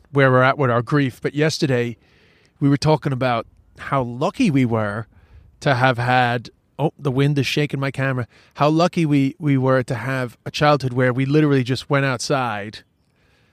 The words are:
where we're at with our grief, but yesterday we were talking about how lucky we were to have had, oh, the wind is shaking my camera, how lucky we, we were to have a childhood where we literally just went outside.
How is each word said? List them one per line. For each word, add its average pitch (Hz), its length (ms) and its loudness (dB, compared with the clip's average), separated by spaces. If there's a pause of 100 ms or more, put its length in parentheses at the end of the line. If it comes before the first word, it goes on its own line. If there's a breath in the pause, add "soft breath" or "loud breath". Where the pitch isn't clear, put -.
(120)
where 135 180 4
we're 127 120 4
at 131 160 2
with 131 120 0
our 117 120 0
grief, 135 380 -2
but 135 140 -6
yesterday 131 640 -2 (640 soft breath)
we 143 80 2
were 143 100 4
talking 151 340 0
about 123 340 -2 (320)
how 139 240 -2
lucky 151 480 -2
we 135 140 4
were 110 420 -2 (540 soft breath)
to 143 140 0
have 123 240 0
had, 123 520 0 (280)
oh, 147 200 -2
the 139 120 -6
wind 143 280 0
is 131 80 0
shaking 147 320 -4
my 135 120 -6
camera, 131 360 -4 (280 soft breath)
how 143 140 2
lucky 165 360 2
we, 143 340 2
we 143 200 0
were 131 240 2
to 131 120 -6
have 127 520 -8
a - 40 -10
childhood 143 440 0
where 127 180 2
we 131 140 -2
literally 143 360 4
just 123 280 -4
went 139 160 0
outside. 117 760 -4 (720)